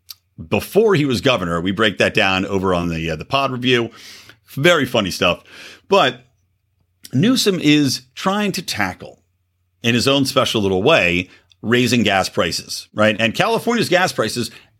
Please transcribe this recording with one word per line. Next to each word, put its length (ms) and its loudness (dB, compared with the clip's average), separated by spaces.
before 460 2
he 100 2
was 160 -2
governor, 400 0
we 100 -2
break 280 0
that 140 2
down 320 0
over 280 0
on 160 -2
the, 220 -4
uh, 40 -4
the 100 -12
pod 260 -2
review. 380 0
Very 360 2
funny 260 -2
stuff. 320 -2
But 340 2
Newsom 460 2
is 420 2
trying 380 -2
to 80 -8
tackle, 600 -8
in 100 2
his 140 0
own 180 2
special 360 0
little 220 0
way, 460 2
raising 420 2
gas 260 2
prices, 640 -6
right? 260 2
And 140 0
California's 560 0
gas 220 2
prices, 400 -4